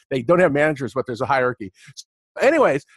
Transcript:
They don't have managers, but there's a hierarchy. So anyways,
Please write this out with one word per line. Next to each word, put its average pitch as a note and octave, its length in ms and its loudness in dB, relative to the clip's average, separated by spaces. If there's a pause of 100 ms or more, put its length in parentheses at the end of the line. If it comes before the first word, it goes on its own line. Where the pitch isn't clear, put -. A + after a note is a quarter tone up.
(100)
They C3+ 120 -4
don't F3 180 2
have E3 120 4
managers, C#3+ 420 -2
but B2+ 120 -4
there's B2 140 -8
a B2+ 60 -4
hierarchy. B2 440 -2 (240)
So - 120 -20 (340)
anyways, A3 460 2 (100)